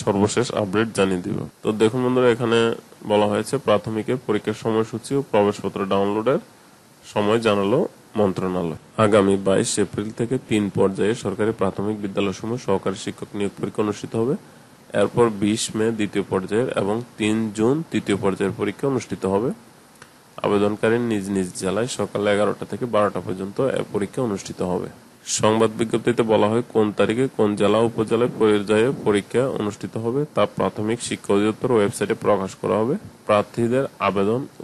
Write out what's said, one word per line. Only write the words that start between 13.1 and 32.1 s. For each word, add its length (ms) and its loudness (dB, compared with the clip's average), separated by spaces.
নিয়োগ 220 -2
পরীক্ষা 260 -4
অনুষ্ঠিত 360 -6
হবে। 140 -2
এরপর 240 4
বিশ 220 0
মে 100 2
দ্বিতীয় 320 -2
পর্যায়ের 380 0
এবং 140 0
তিন 160 2
জুন 180 4
তৃতীয় 320 0
পর্যায়ের 360 0
পরীক্ষা 320 -4
অনুষ্ঠিত 320 -4
হবে। 160 0
আবেদনকারী 520 2
নিজ 140 -2
নিজ 120 0
জেলায় 360 -2
সকাল 240 -4
এগারোটা 380 0
থেকে 140 -6
বারোটা 300 2
পর্যন্ত 320 -8
এ 20 -2
পরীক্ষা 340 -4
অনুষ্ঠিত 320 -6
হবে। 160 -4
সংবাদ 300 4
বিজ্ঞপ্তিতে 440 0
বলা 180 4
হয়, 120 0
কোন 120 4
তারিখে 260 2
কোন 120 2
জেলা 180 4
উপজেলায় 500 0
পর্যায়ে 480 4
পরীক্ষা 380 0
অনুষ্ঠিত 340 -6
হবে 180 -2
তা 80 2
প্রাথমিক 500 -2
শিক্ষা 280 -4
অধিদপ্তর 400 0
ওয়েবসাইটে 400 0